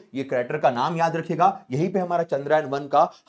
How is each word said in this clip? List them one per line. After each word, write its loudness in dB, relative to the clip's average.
ये -4
क्रेटर -4
का 4
नाम -2
याद 0
रखिएगा, 0
यहीं -2
पे 0
हमारा 0
चंद्रयान 0
वन -4
का 4